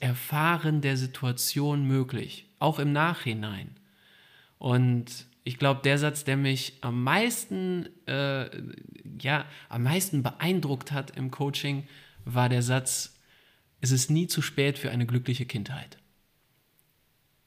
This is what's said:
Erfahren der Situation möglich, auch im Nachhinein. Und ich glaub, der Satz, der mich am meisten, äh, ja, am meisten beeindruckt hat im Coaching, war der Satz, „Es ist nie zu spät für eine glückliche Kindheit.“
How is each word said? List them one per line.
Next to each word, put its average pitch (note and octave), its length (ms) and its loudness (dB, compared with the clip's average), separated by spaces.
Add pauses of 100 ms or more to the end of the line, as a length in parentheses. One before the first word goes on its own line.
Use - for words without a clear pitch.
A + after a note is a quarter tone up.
Erfahren D3+ 800 2
der C#3 160 2
Situation C3 920 0
möglich, C3 600 -2 (120)
auch D#3 200 2
im D3 140 2
Nachhinein. A2 840 -2 (840)
Und B2 680 2 (180)
ich B2+ 140 -6
glaub, C#3 240 2
der C#3 140 4
Satz, D3 280 0
der C3+ 120 2
mich C3+ 460 0
am B2 220 -2
meisten, F#3 840 0 (180)
äh, C#3 440 -2 (720)
ja, C#3+ 260 0 (220)
am A#2+ 160 0
meisten E3 380 2
beeindruckt C#3+ 720 0
hat C#3 240 -4
im C3 140 -4
Coaching, C#3+ 560 -4 (380)
war B2 260 2
der B2 120 4
Satz, B2+ 520 -2 (680)
„Es B2+ 120 2
ist B2+ 180 4
nie E3 160 4
zu D#3+ 160 0
spät C#3 360 2
für C3+ 120 -4
eine B2 160 0
glückliche B2 400 0
Kindheit.“ - 500 -8 (1500)